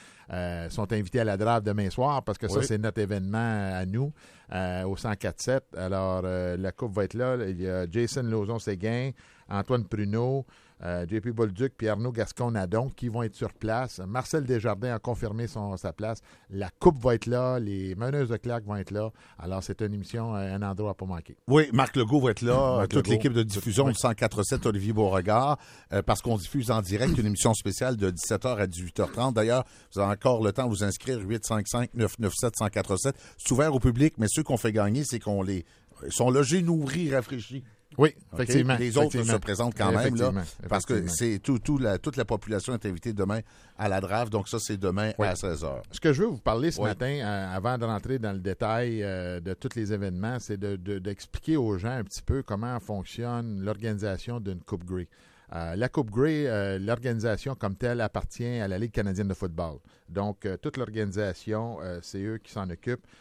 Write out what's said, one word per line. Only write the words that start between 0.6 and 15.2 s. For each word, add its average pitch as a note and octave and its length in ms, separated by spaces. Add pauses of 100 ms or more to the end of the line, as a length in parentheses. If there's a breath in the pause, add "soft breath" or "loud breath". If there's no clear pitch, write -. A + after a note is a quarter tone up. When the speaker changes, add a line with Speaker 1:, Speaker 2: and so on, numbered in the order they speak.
Speaker 1:
sont G#2 220
invités G#2 260
à A#2 60
la G#2 120
draft A2 300
demain G#2 240
soir C3 320
parce G#2 160
que A2+ 80
ça, G2 140
Speaker 2:
Oui. C3 40
Speaker 1:
c'est A2+ 140
notre A2 220
événement G2+ 760
à F#2 100
nous, A#2+ 280 (400 loud breath)
euh, F#2 320
au F#2+ 120
cent A2 200
quatre - 260
sept. C3 220 (120)
Alors, F#2 480
euh, F2+ 320
la F#2+ 140
coupe G#2 240
va G2+ 80
être G2 120
là. B2+ 220 (120)
Il F#2 120
y F#2 80
a F#2 220
Jason A#2+ 320
Lauzon-Séguin, A2 880 (380 soft breath)
Antoine G2+ 360
Pruneau, A#2 600 (360 soft breath)
euh, F2 240
J G#2+ 140
P A2 120
Bolduc A2+ 440
puis A2 120
Arnaud G#2+ 220
Gascon-Nadon A2+ 800
qui B2 200
vont A#2 140
être A2 120
sur - 180
place. A#2 540
Marcel B2+ 380
Desjardins A#2 500
a A2+ 40
confirmé A2+ 480